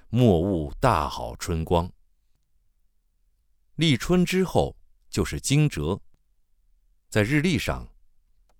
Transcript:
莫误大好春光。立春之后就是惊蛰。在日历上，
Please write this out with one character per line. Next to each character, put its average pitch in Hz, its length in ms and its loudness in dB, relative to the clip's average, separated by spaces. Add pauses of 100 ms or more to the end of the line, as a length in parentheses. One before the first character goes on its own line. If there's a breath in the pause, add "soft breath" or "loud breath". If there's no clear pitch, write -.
莫 110 320 4
误 85 400 -2
大 87 260 2
好 60 300 -10
春 82 260 -4
光。 87 260 0 (1900)
立 151 200 2
春 175 300 2
之 185 180 0
后 82 320 -2 (340)
就 104 140 -2
是 - 160 -8
惊 147 300 2
蛰。 78 320 -6 (1080)
在 107 140 2
日 139 160 0
历 156 180 0
上， 65 320 -6 (720)